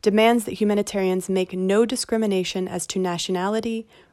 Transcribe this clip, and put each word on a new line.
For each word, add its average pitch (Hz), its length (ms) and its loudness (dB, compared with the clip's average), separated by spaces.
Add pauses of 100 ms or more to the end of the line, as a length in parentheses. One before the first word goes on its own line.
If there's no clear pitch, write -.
demands 220 420 4
that - 160 -8
humanitarians 202 680 0
make 185 240 0
no 190 340 2
discrimination 196 800 -2
as 185 200 -6
to 196 100 -4
nationality, 196 880 -2 (260)